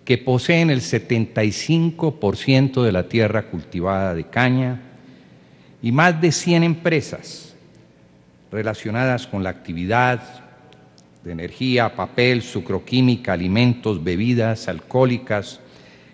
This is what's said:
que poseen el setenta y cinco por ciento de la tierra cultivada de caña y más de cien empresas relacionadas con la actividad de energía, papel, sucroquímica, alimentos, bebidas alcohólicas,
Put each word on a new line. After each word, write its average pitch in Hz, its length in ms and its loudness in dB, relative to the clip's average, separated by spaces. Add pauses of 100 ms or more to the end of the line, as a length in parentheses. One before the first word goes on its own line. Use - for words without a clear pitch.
que 120 140 2
poseen 160 520 2
el 131 120 2
setenta 113 640 -2
y 104 80 0
cinco 165 680 -2
por 98 160 0
ciento 131 480 2
de 113 80 2
la 90 160 0
tierra 107 360 0
cultivada 92 720 -4
de 82 120 -6
caña 127 560 0 (1000)
y 117 120 0
más 160 260 4
de 160 140 4
cien 170 320 2
empresas - 880 -4 (960)
relacionadas 110 760 -2
con 101 160 -6
la 92 100 -2
actividad 113 680 0 (1000)
de 87 80 -12
energía, 113 640 -2
papel, 120 460 0
sucroquímica, 107 880 0
alimentos, 101 720 0
bebidas 110 640 0
alcohólicas, 110 960 -2 (520)